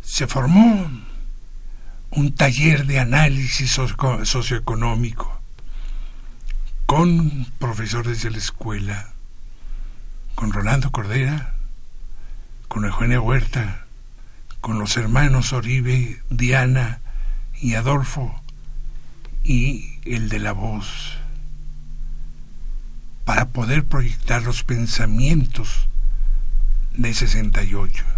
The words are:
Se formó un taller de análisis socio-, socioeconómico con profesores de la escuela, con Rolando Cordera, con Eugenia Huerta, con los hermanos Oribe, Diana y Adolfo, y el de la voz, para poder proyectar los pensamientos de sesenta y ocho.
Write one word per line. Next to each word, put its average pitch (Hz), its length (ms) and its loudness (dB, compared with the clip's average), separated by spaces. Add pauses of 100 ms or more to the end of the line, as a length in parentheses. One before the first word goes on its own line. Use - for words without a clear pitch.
Se - 240 -4
formó 180 640 4 (1200)
un 143 240 0
taller 143 520 2
de 135 120 0
análisis 135 760 2
socio-, 123 520 0
socioeconómico 113 1160 -2 (1400)
con 156 640 2 (120)
profesores 113 640 -4
de 113 80 -2
la 107 60 -4
escuela, 104 760 -6 (1200)
con 110 180 -2
Rolando 123 380 0
Cordera, 131 640 -2 (1120)
con 107 160 -4
Eugenia 117 360 2
Huerta, 117 680 -2 (760)
con 110 180 -6
los 104 180 -4
hermanos 127 560 4
Oribe, 127 760 0
Diana 127 720 2 (600)
y 113 140 0
Adolfo, 127 680 -2 (1000)
y - 640 2
el 113 240 -2
de 107 100 -2
la 104 140 -2
voz, 104 680 -6 (2000)
para 127 240 0
poder 127 360 0
proyectar 120 580 2
los 120 200 0
pensamientos 117 1300 4 (1040)
de 104 200 2
sesenta 104 500 6
y 95 100 6
ocho. 98 300 6 (140)